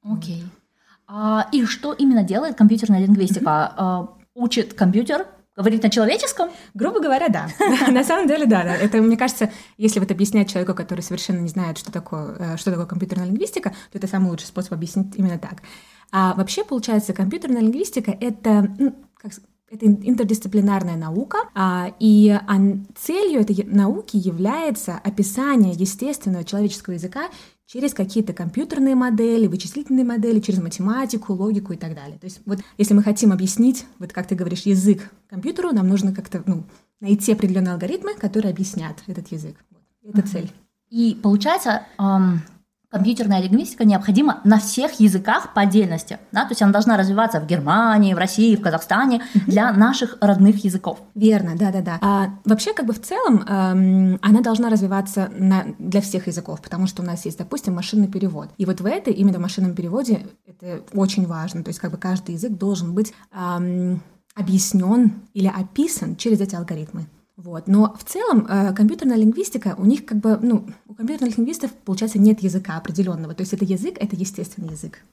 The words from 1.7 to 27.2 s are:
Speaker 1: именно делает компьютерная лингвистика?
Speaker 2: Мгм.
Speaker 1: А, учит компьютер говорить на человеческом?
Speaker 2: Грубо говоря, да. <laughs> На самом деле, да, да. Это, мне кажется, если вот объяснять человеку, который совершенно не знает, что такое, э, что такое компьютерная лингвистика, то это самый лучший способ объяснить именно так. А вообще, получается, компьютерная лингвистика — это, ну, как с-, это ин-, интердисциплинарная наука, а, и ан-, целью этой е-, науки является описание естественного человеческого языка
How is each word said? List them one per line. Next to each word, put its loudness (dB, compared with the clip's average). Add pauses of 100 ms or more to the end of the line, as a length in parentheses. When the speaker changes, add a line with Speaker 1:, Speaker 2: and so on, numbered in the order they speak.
Speaker 1:
именно 4
делает -2
компьютерная 6
лингвистика? 4
Speaker 2:
Мгм. 0 (280)
Speaker 1:
А, -4 (260)
учит -2
компьютер 0 (280)
говорить 2
на 6
человеческом? 0 (240)
Speaker 2:
Грубо -2
говоря, 0
да. 0 (120)
<laughs> 2
На 4
самом 0
деле, 2
да, 4
да. 0
Это, 0
мне 6
кажется, -2 (260)
если 0
вот 0
объяснять 2
человеку, -2
который -8
совершенно -6
не -4
знает, -4
что -14
такое, -10
э, -6
что -4
такое -4
компьютерная -4
лингвистика, -4 (220)
то -12
это -6
самый 0
лучший -8
способ -8
объяснить -4
именно 0
так. -12 (500)
А 2
вообще, -4
получается, -2
компьютерная -2
лингвистика — -2
это, 2 (120)
ну, 0 (200)
как -18
с-, -20 (280)
это -4
ин-, 6
интердисциплинарная 0
наука, -6 (160)
а, -2
и 8 (120)
ан-, 2 (100)
целью -2
этой 0
е-, -2
науки 0
является -2
описание 2
естественного -4
человеческого -4
языка -10 (380)